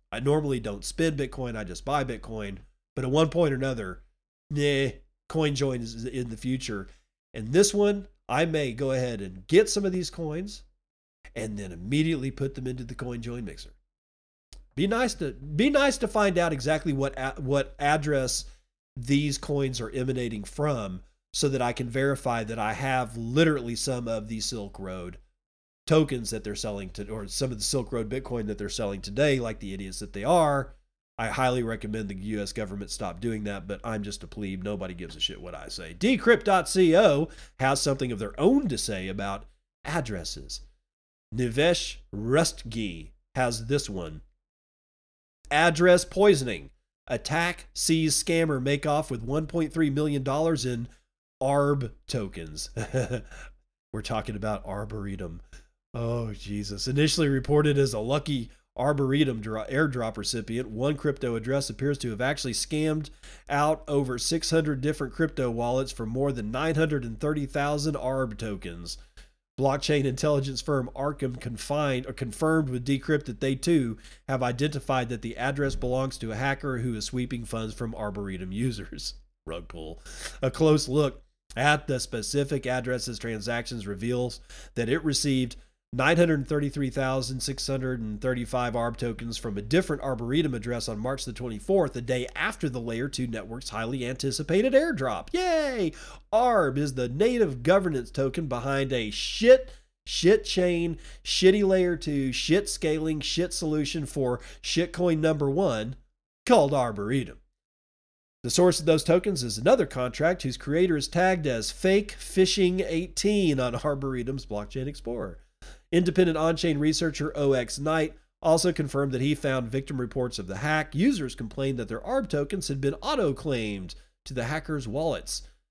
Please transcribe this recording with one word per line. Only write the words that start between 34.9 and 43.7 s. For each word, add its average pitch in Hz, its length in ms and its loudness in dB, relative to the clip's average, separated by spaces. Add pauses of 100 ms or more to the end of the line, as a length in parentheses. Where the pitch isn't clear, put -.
gives 82 200 -12
a 78 40 -16
shit - 200 -4
what 87 140 -12
I 73 140 -12
say. 85 260 -12
Decrypt 220 500 4
dot 185 300 2
co 165 560 6 (300)
has 135 200 2
something 135 320 0
of 110 60 -6
their 101 220 -6
own 254 300 6
to 127 100 -2
say 95 300 -4
about 98 360 -4 (400)
addresses. 107 760 -6 (760)
Nivesh 127 640 2 (180)
Rustgi 110 960 -2 (240)
has 117 320 -2
this 139 220 -2